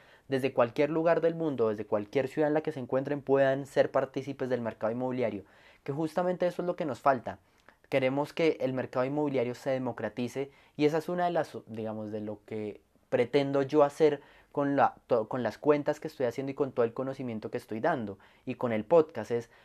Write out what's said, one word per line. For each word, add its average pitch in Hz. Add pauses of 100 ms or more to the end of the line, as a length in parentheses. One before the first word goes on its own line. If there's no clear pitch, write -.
(280)
desde 131
cualquier 131
lugar 160
del 165
mundo, 139
desde 104
cualquier 110
ciudad 151
en 151
la 156
que 156
se 139
encuentren, 135
puedan 135
ser -
partícipes 135
del 120
mercado 110
inmobiliario, 123 (400)
que -
justamente 180
eso 175
es 175
lo 175
que 175
nos 131
falta. 117 (500)
Queremos 139
que 160
el 131
mercado 127
inmobiliario 135
se 139
democratice 123 (240)
y 147
esa 156
es 156
una 175
de 175
las, 156 (100)
digamos, 107
de 107
lo 104
que 107 (280)
pretendo 139
yo 143
hacer 143 (320)
con 143
la, 120 (120)
to-, 113
con 127
las 107
cuentas 147
que 156
estoy -
haciendo 135
y 135
con 135
todo 123
el 113
conocimiento 127
que -
estoy 110
dando 120 (280)
y 127
con 120
el 107
podcast, 156
es 117 (160)